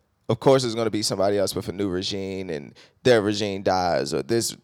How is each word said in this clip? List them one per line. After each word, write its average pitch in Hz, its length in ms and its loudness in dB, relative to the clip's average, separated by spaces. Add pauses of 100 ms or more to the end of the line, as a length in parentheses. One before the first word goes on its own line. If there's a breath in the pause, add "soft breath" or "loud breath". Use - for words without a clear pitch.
(280 soft breath)
of 110 120 -2
course, 135 220 6
there's 113 120 -2
gonna 113 160 0
be 104 120 -4
somebody 101 360 0
else 95 160 0
with 92 140 -6
a 87 40 -8
new 101 160 -2
regime, 95 640 -6
and 71 240 -8 (280 soft breath)
their 117 200 6
regime 101 400 -2
dies, 87 500 0
or 69 100 -2
this, 113 420 -2